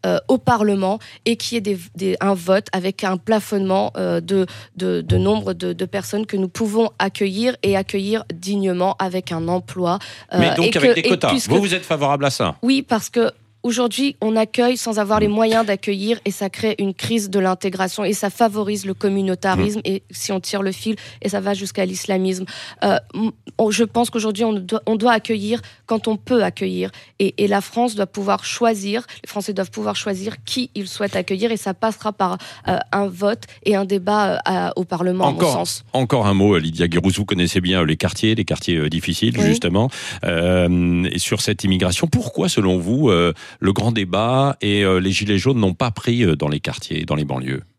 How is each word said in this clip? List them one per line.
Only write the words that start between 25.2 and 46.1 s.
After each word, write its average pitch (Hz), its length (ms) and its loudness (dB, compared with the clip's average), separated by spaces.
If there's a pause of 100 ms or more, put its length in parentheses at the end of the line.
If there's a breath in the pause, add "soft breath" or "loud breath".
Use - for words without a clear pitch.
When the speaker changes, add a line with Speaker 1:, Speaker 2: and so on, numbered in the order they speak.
Speaker 1:
quand 220 220 -2
on 220 80 0
peut 226 280 0
accueillir 175 480 -4 (280 loud breath)
et, 196 140 2 (100)
et 202 40 2
la 202 120 2
France 233 360 -2
doit 208 100 -2
pouvoir 196 400 -2
choisir, 220 600 -2 (180 loud breath)
les - 40 -18
Français 208 240 -6
doivent 190 200 -4
pouvoir 190 260 -4
choisir 185 380 -6 (100)
qui 247 300 -4
ils 202 120 -6
souhaitent 202 300 -4
accueillir 190 340 -2
et 220 60 -2
ça 196 160 -4
passera 220 400 -4
par, 185 240 -2 (320 loud breath)
euh, 185 80 2 (160)
un 202 140 0
vote 196 360 -2 (220 loud breath)
et 208 100 4
un 196 80 2
débat, 196 520 0
euh, - 100 -2
à, 180 320 0
au 180 80 -2
Parlement, 180 400 0
à - 60 4
mon - 60 -2
Speaker 2:
Encore, 165 160 4
Speaker 1:
sens. - 380 -4
Speaker 2:
encore 123 360 2
un 98 80 4
mot, 98 220 6
Lydia 82 300 0
Guiroux, 85 260 2
vous 104 120 0
connaissez 87 340 2
bien, 90 220 2
euh, 82 40 4
les 78 120 2
quartiers, - 380 0
les 92 100 0
quartiers, 85 320 -2
euh, 76 120 2
difficiles, 85 480 0
Speaker 1:
Oui. - 80 4
Speaker 2:
justement. 92 440 2 (480 loud breath)
Euh, 87 760 4
et 90 80 -2
sur - 220 -2
cette - 240 -2
immigration, 92 420 2
pourquoi, 120 400 0
selon 92 300 2
vous, 117 320 2
euh, 85 240 4 (260 loud breath)
le 95 140 2
grand 107 180 2
débat 113 720 2
et, 101 220 2
euh, 92 160 4
les 95 120 0
Gilets 101 280 0
jaunes 127 200 2
n'ont 92 140 2
pas 120 160 -2
pris, 120 340 0